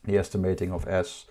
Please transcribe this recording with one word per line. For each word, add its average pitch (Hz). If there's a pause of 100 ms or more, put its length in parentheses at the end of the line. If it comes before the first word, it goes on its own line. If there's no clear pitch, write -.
the 101
estimating 92
of 87
S, -